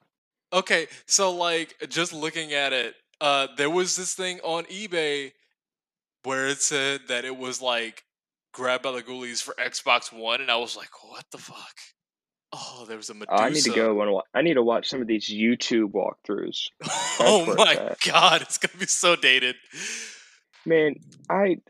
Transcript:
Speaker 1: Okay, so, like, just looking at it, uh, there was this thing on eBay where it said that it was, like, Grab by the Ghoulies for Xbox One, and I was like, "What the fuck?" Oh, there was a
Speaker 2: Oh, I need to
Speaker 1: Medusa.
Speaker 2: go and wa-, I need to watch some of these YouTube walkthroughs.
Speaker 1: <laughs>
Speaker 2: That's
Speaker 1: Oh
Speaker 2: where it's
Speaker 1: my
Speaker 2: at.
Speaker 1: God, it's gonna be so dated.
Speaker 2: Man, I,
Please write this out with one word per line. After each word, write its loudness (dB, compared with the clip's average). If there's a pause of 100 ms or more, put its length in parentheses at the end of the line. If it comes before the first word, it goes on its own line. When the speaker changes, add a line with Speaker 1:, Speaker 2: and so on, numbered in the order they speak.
(520)
Speaker 1:
Okay, 2 (200)
so, 2
like, -2 (140)
just -2
looking -6
at 0
it, -2 (260)
uh, 2
there 0
was 0
this -6
thing -8
on -4
eBay -4 (920)
where -2
it -2
said 0
that -2
it -8
was, -8
like, -2 (480)
Grab -2
by -4
the -6
Ghoulies -10
for -10
Xbox 0
One, -4
and -2
I 4
was -4
like, -14 (160)
"What -20
the -16
fuck?" -20 (760)
Oh, -16
there -10
was -12
a -14
Speaker 2:
Oh, -2
I 4
need 2
to 4
Speaker 1:
Medusa. 2
Speaker 2:
go 4
and 0
wa-, 2 (120)
I 2
need 4
to 6
watch 2
some -4
of -6
these -2
YouTube 2
walkthroughs. -4
Speaker 1:
<laughs> -20
Speaker 2:
That's -4
Speaker 1:
Oh 6
Speaker 2:
where 0
it's 0
Speaker 1:
my 8
Speaker 2:
at. -6
Speaker 1:
God, 6
it's -6
gonna -6
be -6
so 4
dated. 4 (1120)
Speaker 2:
Man, 4 (360)
I, 2 (120)